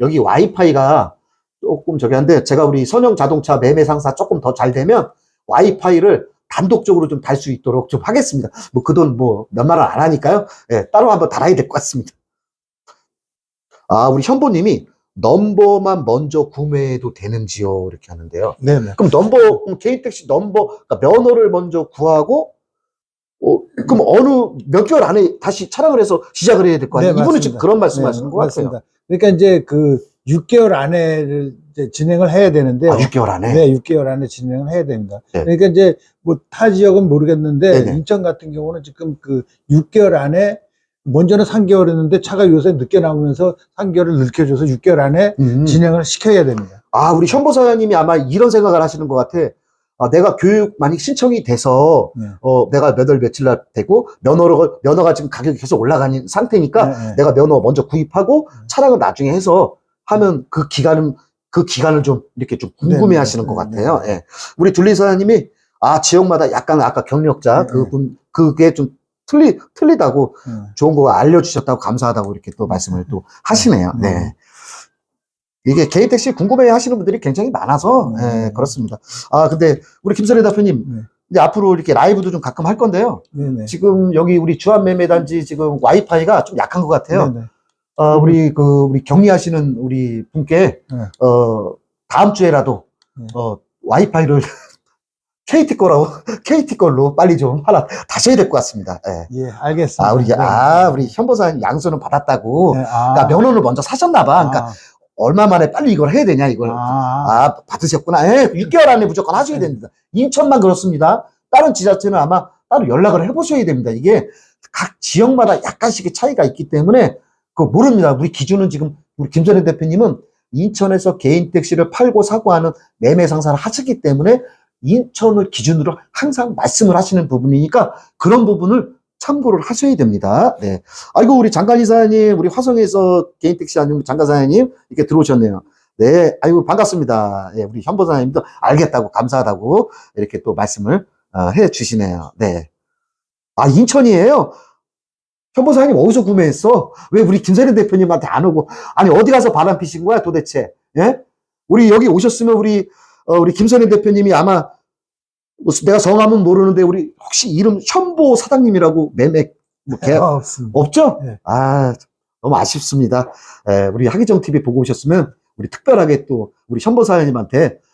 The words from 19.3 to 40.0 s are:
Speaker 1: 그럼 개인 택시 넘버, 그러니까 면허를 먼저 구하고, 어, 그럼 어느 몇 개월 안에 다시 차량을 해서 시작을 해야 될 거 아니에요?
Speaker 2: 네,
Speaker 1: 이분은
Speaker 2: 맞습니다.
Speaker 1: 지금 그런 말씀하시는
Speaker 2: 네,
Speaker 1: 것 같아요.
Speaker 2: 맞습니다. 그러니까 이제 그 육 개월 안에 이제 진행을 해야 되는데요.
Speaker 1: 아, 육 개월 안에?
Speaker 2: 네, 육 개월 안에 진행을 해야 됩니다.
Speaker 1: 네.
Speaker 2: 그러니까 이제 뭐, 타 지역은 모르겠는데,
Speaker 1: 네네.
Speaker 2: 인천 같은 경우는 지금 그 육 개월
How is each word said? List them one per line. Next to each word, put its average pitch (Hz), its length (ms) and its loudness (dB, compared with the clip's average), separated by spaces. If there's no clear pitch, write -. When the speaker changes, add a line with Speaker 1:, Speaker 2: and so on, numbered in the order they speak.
Speaker 1:
그럼 185 140 -10
개인 254 240 -4
택시 - 240 -14
넘버, 196 400 -2
그러니까 - 160 -6
면허를 233 480 4
먼저 170 380 -4
구하고, 160 640 -2
어, - 160 2
그럼 233 180 2
어느 240 500 2
몇 180 180 0
개월 294 180 2
안에 180 380 0
다시 196 280 -8
차량을 285 320 0
해서 196 220 0
시작을 185 340 2
해야 165 120 2
될 131 100 -8
거 131 120 -4
아니에요? 180 120 2
Speaker 2:
네, 156 80 0
Speaker 1:
이분은 - 60 2
Speaker 2:
맞습니다. 311 160 2
Speaker 1:
지금 127 160 -6
그런 220 220 0
말씀하시는 135 480 -2
Speaker 2:
네, - 20 -10
Speaker 1:
것 156 80 -8
같아요. 208 80 0
Speaker 2:
맞습니다. 113 360 -8
그러니까 180 200 0
이제 185 360 2
그 147 440 0
육 156 200 -2
개월 226 280 2
안에 147 760 -4
이제 139 180 -8
진행을 170 400 0
해야 185 220 4
되는데요. 139 400 2
Speaker 1:
아, 107 80 0
육 131 100 0
개월 113 200 0
안에? 95 240 -4
Speaker 2:
네, 151 180 4
육 127 100 -2
개월 156 240 -2
안에 135 200 -6
진행을 127 440 -8
해야 170 140 -2
됩니다. 107 360 -10
Speaker 1:
네. - 100 -4
Speaker 2:
그러니까 170 240 2
이제 185 300 4
뭐, 156 180 -4
타 226 200 0
지역은 196 380 4
모르겠는데, 151 760 2
Speaker 1:
네네. 127 120 -4
Speaker 2:
인천 190 260 -4
같은 160 300 -6
경우는 156 300 -10
지금 147 380 -12
그 135 240 -6
육 151 200 2
개월 202 240 4